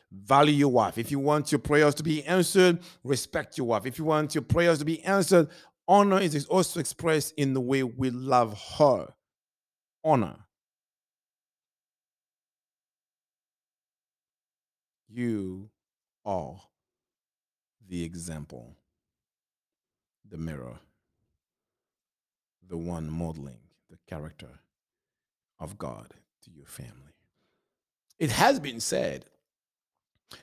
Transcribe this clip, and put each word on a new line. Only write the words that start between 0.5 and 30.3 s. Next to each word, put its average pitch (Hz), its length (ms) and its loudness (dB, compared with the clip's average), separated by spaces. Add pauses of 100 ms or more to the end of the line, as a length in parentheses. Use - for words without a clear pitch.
your 143 180 4
wife. 107 260 2
If 113 140 -6
you 139 80 -4
want 147 320 0
your 143 80 2
prayers 147 360 4
to 151 80 -8
be 156 220 -2
answered, 175 540 4 (240)
respect - 540 -6
your 127 100 -4
wife. 110 180 0
If 127 120 -8
you 156 80 -6
want 151 300 0
your 147 60 -2
prayers 170 380 2
to 147 60 -6
be 160 180 -4
answered, 180 460 4 (380)
honor 196 320 6
is 151 260 -2
also 175 340 0
expressed 156 580 -2
in 135 160 0
the 131 80 0
way 131 220 0
we 127 260 -4
love 123 500 0 (180)
her. 127 360 4 (880)
Honor. 123 320 2 (4000)
You 107 640 -6 (560)
are 90 340 -6 (1300)
the 87 160 -8
example, 80 720 -14 (1500)
the 87 100 -16
mirror, 73 420 -10 (1900)
the 87 100 -10
one 82 340 -8
modeling 78 480 -10 (300)
the 82 80 -20 (100)
character 73 540 -18 (1000)
of 87 180 -14
God 57 360 -14 (300)
to - 80 -20
your 71 140 -20
family. - 280 -18 (1200)
It 147 140 -2
has 233 280 4
been 131 200 -10
said, 71 460 -4 (1160)